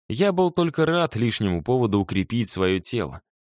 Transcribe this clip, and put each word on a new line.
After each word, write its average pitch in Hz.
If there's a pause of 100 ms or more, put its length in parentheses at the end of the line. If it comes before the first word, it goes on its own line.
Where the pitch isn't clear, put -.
Я 175
был 180
только 165
рад 165
лишнему 104
поводу 120
укрепить 98
свое 95
тело, 85 (320)